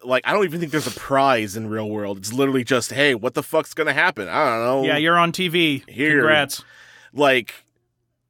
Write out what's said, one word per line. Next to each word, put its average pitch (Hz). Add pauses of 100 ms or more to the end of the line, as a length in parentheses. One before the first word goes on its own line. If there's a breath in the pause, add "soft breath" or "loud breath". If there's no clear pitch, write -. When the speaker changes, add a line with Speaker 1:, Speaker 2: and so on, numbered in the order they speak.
Speaker 1:
like, 127
I 143
don't 202
even 170
think 156
there's 151
a 117
prize 127
in 110
Real 107
World. 104
It's 101
literally 131
just, 120
"Hey, 135
what 110
the 151
fuck's -
gonna 156
happen? 151
I 120
don't 113
know." 135
Speaker 2:
Yeah, 156
you're 165
on 170
T 185
V. 160
Speaker 1:
Here. 147
Speaker 2:
Congrats. 151 (520 loud breath)
Speaker 1:
Like, 131 (760)